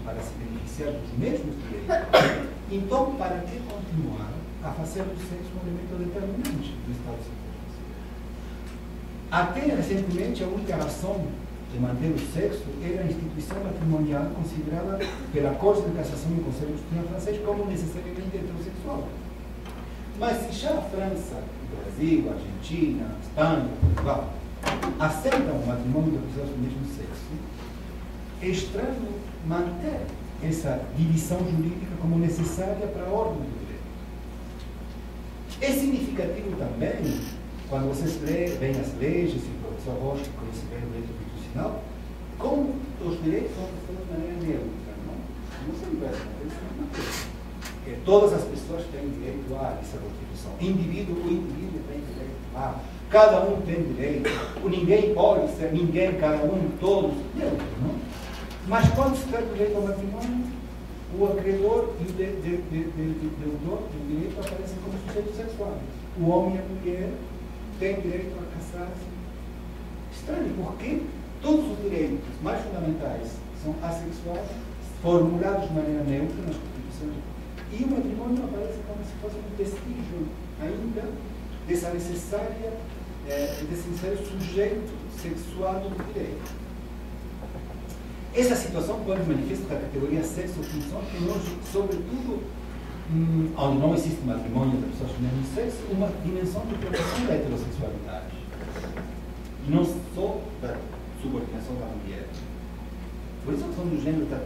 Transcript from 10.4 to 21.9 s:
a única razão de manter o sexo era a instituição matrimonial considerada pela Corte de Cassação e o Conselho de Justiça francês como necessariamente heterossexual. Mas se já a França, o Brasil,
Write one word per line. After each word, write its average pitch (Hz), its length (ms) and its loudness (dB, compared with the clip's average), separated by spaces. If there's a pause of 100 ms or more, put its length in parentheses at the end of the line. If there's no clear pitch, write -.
a - 20 2
única 190 300 0
razão 180 480 0 (480)
de 123 80 -2
manter 127 320 2
o 143 60 2 (160)
sexo - 320 0 (180)
era 175 180 0
a 170 40 2
instituição 165 580 -2
matrimonial 151 600 2 (100)
considerada 165 600 -2 (340)
pela 139 220 4
Corte 190 340 6
de 170 80 0
Cassação 143 400 -2
e 165 40 2
o 156 40 0
Conselho 143 280 -2
de 151 60 -4
Justiça 165 300 -2
francês 208 360 -2
como 202 200 2
necessariamente 180 720 -2
heterossexual. 170 720 -4 (1120)
Mas 226 160 2
se - 240 -2
já 302 160 2
a - 60 0
França, 190 600 -2 (300)
o 98 100 -6
Brasil, 156 460 4